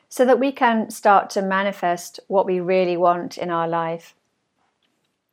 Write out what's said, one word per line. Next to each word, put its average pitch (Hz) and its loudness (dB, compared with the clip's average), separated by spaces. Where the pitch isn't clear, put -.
so - 0
that 247 4
we 269 0
can 233 0
start - 4
to 202 -4
manifest 190 -4
what 202 2
we 185 -2
really 180 0
want 175 0
in 175 -6
our 165 -2
life. 165 -6